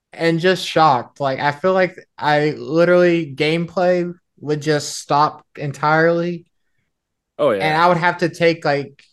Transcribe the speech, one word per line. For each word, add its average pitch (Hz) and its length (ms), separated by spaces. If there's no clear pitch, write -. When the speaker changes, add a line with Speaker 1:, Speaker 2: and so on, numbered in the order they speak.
Speaker 1:
and 165 280
just 180 280
shocked. 143 520
Like, 135 200
I 143 120
feel 185 220
like 185 220
I 151 340
literally, 170 840
gameplay 175 800
would 147 220
just 147 380
stop 147 460
entirely. 165 880
Speaker 2:
Oh, 143 120
yeah. 101 140
Speaker 1:
And 156 160
I 175 60
would 175 100
have 175 220
to 170 100
take, 170 340
like, 143 500